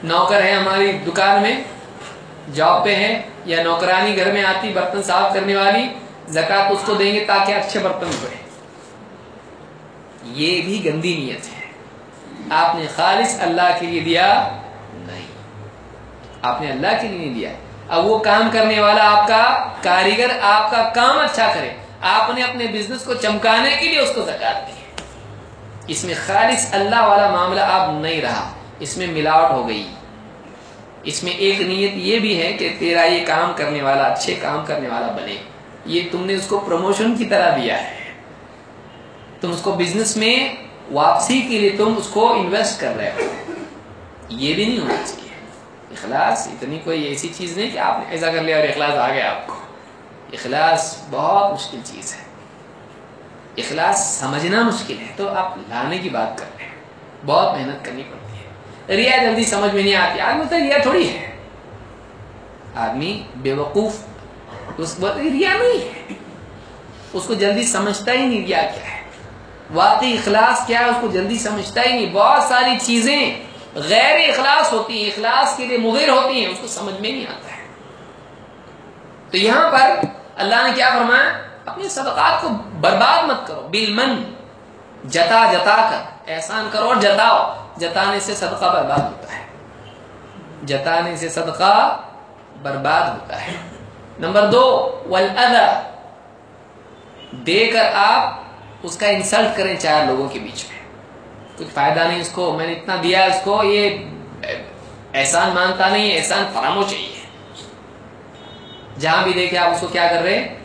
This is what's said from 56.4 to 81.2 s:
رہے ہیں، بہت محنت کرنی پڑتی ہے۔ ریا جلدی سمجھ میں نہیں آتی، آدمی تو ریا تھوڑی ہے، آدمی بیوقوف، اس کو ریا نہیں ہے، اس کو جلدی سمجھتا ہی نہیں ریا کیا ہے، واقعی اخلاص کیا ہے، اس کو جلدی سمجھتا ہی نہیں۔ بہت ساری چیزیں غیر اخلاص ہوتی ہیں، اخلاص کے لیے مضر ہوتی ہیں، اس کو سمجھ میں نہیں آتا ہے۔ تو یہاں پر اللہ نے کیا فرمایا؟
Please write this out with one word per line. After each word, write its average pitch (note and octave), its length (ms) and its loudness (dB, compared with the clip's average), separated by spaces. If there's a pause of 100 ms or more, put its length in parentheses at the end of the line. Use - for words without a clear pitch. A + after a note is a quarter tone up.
رہے - 80 -16
ہیں، - 60 -16 (540)
بہت C4+ 320 2
محنت C3+ 280 -8
کرنی B2+ 180 -10
پڑتی - 340 -16
ہے۔ - 80 -18 (500)
ریا B3+ 220 4
جلدی A3+ 280 2
سمجھ G3+ 300 0
میں G3 80 2
نہیں G3 120 4
آتی، - 260 0
آدمی C#4+ 280 0
تو E4+ 80 -2
ریا C#4+ 200 2
تھوڑی C#4+ 320 4
ہے، - 260 -10 (1400)
آدمی C3+ 480 -4 (120)
بیوقوف، C#3+ 580 -2 (840)
اس D#3+ 220 -8
کو F#3+ 80 -2
ریا D4 460 0
نہیں A#4+ 320 2
ہے، - 280 -14 (1000)
اس - 140 -6
کو B3 60 0
جلدی A#3 300 2
سمجھتا G3+ 480 -2
ہی C4+ 140 2
نہیں A3+ 200 0
ریا F3 160 0
کیا - 340 -6
ہے، - 60 -12 (720)
واقعی G#3 420 4
اخلاص A3+ 540 2
کیا A#3 120 2
ہے، A#3+ 60 2
اس A#3+ 160 2
کو A#3 60 -2
جلدی G3 320 -2
سمجھتا G#3 420 -4
ہی B3+ 100 2
نہیں۔ G#3 220 -2
بہت C#4 300 6
ساری B3 280 2 (140)
چیزیں A#3+ 580 0 (320)
غیر C4 540 4
اخلاص C#4+ 440 4
ہوتی A3 280 -2
ہیں، G#3 80 -2
اخلاص A#3 480 0
کے B3+ 80 -4
لیے A#3+ 120 -2
مضر A#3 320 2
ہوتی C4 360 2
ہیں، F3+ 60 -4
اس F#3 100 -8
کو - 60 -12
سمجھ F#3+ 340 -8
میں A3 100 -4
نہیں C4 140 -8
آتا - 320 -14
ہے۔ - 80 -16 (1700)
تو F#3 60 0
یہاں C4 340 4
پر C4 340 6 (300)
اللہ - 200 2
نے B3+ 200 2
کیا B3+ 140 4
فرمایا؟ A#3+ 420 4 (340)